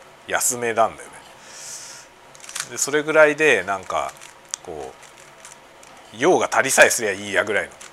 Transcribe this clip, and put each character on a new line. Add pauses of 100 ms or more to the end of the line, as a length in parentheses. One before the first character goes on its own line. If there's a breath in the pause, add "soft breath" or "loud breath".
(280)
う、
安
め
な
ん
だ
よ
ね。 (1600 loud breath)
で、
そ
れ
ぐ
ら
い
で、
な
ん
か、 (520)
こ
う、
用
が
足
り
さ
え
す
り
ゃ
い
い
や
ぐ
ら
い (220)